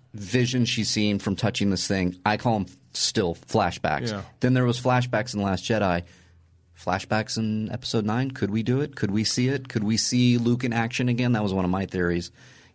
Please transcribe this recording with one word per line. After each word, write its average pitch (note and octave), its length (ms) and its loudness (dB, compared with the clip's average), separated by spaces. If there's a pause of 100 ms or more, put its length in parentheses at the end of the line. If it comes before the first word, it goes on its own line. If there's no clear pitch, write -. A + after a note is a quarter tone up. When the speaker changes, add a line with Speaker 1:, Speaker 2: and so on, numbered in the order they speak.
(140)
Speaker 1:
vision A#2+ 520 2
she's G#2+ 240 0
seen G#2 300 2
from G2 160 0
touching G2+ 360 0
this - 160 0
thing, F2+ 280 0 (100)
I G#2+ 120 2
call A2+ 200 0
'em F#2+ 80 -2 (280)
still F2+ 420 0
flashbacks. F2 720 -2
Speaker 2:
Yeah. G2+ 120 -6 (200)
Speaker 1:
Then B2+ 120 4
there B2+ 120 4
was A#2+ 140 0
flashbacks B2 540 0
in G#2 60 -2
The G2+ 60 0
Last F#2+ 200 -2
Jedi. F#2+ 380 2 (760)
Flashbacks G#2 580 -2
in G#2+ 340 -2
Episode B2 340 -2
nine. B2+ 260 -2
Could A2+ 180 -2
we A2 140 0
do B2+ 180 0
it? D3 140 -6
Could G2 160 -2
we G#2+ 120 0
see B2 260 0
it? C3+ 200 -4
Could G#2+ 140 -2
we A2 140 2
see B2 400 4
Luke A#2+ 260 2
in A#2 100 -2
action A#2 360 -2
again? B2 240 2
That G#2+ 100 2
was F#2+ 100 0
one F#2 120 0
of F2+ 60 2
my F#2+ 140 0
theories. F2 460 0 (440)